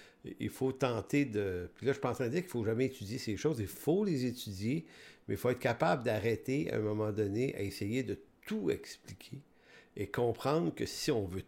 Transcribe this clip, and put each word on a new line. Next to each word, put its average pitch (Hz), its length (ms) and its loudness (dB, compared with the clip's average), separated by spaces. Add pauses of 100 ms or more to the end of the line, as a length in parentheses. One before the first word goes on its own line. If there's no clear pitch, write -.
(380)
il 113 120 -4
faut 131 240 0
tenter 127 500 2
de, 98 520 -2
puis - 100 -12
là, 139 80 4
je - 20 2
suis - 60 -6
pas 123 100 2
en - 20 -2
train 123 120 -2
de 113 60 0
dire 175 100 0
qu'il 180 100 -10
faut 117 140 -2
jamais 113 220 2
étudier 107 300 -6
ces 107 200 -2
choses, 147 220 0
il 101 80 0
faut 185 360 2
les 143 220 2
étudier, 113 600 -2 (420)
mais 104 80 0
il - 20 -4
faut 120 120 2
être 123 100 2
capable 135 440 2
d'arrêter 117 680 2
à - 20 0
un 110 60 2
moment 107 320 0
donné 107 420 0
à 98 60 -4
essayer 104 420 -2
de 107 160 -4 (260)
tout 202 240 0
expliquer - 680 -6 (560)
et 101 120 -4
comprendre 143 680 2
que 113 100 -2
si - 240 -2
on 113 160 2
veut 90 220 -4